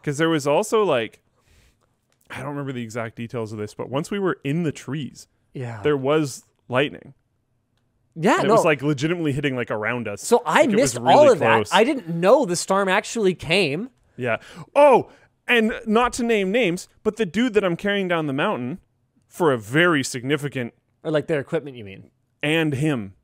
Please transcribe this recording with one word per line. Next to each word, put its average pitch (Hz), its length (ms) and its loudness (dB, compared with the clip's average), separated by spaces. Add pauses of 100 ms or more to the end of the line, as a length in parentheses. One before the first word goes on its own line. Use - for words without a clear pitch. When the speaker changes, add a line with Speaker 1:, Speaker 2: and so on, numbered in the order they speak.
Speaker 1:
'Cause 143 140 -4
there 165 120 2
was 151 180 0
also, 214 360 2
like, 123 380 -2 (1080)
I 127 100 -12
don't 127 100 -10
remember 143 240 -8
the 123 100 -6
exact 113 320 -8
details 113 380 -8
of 107 60 -10
this, 107 140 -8
but - 160 -10
once 139 220 -6
we 202 80 -4
were 185 240 -2
in 151 200 -2
the 147 80 0
trees, - 560 -12 (260)
Speaker 2:
Yeah. 120 300 -10
Speaker 1:
there 147 140 2
was 139 460 0 (240)
lightning. 127 460 -4 (1000)
Speaker 2:
Yeah, 196 200 2
Speaker 1:
And - 100 0
it - 20 2
Speaker 2:
no. 220 80 4
Speaker 1:
was, 180 100 4
like, 151 160 2
legitimately 156 500 -2
hitting, 139 240 -2
like, 120 160 -4
around 113 360 -4
us. 101 160 -8
Speaker 2:
So - 220 2
I 180 160 4
Speaker 1:
Like, 311 80 4
it 202 60 2
was - 0 -
Speaker 2:
missed 240 220 2
Speaker 1:
really 135 160 4
Speaker 2:
all 285 180 10
of 196 60 4
Speaker 1:
close. 139 320 2
Speaker 2:
that. 170 60 0
I 208 80 8
didn't 247 260 -2
know 196 360 4
the 175 100 -2
storm 196 340 -2
actually 196 460 0
came. 170 540 -2 (280)
Speaker 1:
Yeah. 120 200 -2 (380)
Oh, 269 340 6 (380)
and 226 260 2 (120)
not 233 280 2
to 254 100 -4
name 208 280 0
names, 196 360 -2 (160)
but 214 140 -4
the 220 100 0
dude 220 260 -2
that 202 100 2
I'm 170 140 -2
carrying 202 300 -2
down 165 200 -2
the 135 60 -4
mountain 147 460 -4 (480)
for 156 260 0
a 123 40 0
very 139 460 2
significant 135 680 -6 (300)
Speaker 2:
Or, 160 80 -4
like, 151 160 -2
their 156 120 -2
equipment, 139 380 -8
you 110 80 -16
mean? 95 240 -18 (320)
Speaker 1:
And 156 320 0
him. 123 400 -2 (100)